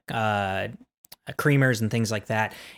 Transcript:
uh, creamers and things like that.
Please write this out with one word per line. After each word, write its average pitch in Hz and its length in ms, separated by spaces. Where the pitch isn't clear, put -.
uh, 101 560
creamers 135 480
and 110 100
things 113 220
like 104 140
that. 110 260